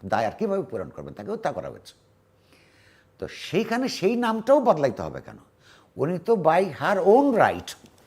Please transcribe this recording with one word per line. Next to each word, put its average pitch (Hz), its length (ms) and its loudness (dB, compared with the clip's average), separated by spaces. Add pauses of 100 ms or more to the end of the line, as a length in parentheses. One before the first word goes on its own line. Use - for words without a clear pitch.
দায় 110 200 0
আর - 60 -2
কীভাবে 196 320 -4
পূরণ 95 260 -10
করবেন? 71 240 -14
তাকে 107 180 -12
হত্যা 220 200 -4
করা 87 180 -8
হয়েছে। - 240 -20 (1300)
তো - 80 -10
সেইখানে 226 640 -4
সেই 214 260 0
নামটাও 233 440 2
বদলাইতে 151 420 2
হবে 69 200 -10
কেন? - 160 -20 (580)
উনি 165 240 -2
তো 226 160 0
by 170 280 4
her 170 420 -2
own 254 280 6
right, 101 400 2 (340)